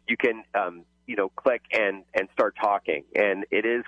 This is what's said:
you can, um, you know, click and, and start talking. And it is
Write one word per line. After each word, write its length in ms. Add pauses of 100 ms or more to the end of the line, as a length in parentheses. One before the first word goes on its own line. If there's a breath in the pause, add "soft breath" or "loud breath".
you 80
can, 280 (100)
um, 300 (240)
you 80
know, 140
click 320 (100)
and, 320 (100)
and 200
start 280
talking. 440 (100)
And 340
it 160
is 220